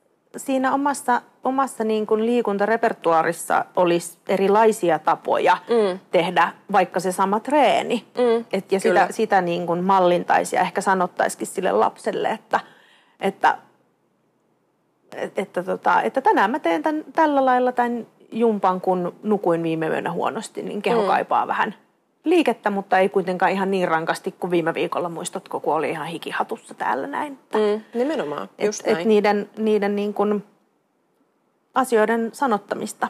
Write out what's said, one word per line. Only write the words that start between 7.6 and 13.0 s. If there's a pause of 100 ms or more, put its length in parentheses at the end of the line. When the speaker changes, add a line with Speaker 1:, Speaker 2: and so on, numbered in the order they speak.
Speaker 2:
Mm,
Speaker 1:
Et,
ja
Speaker 2:
kyllä.
Speaker 1:
sitä,
sitä
niin
kuin
mallintaisi
ja
ehkä
sanottaisikin
sille
lapselle,
että, (600)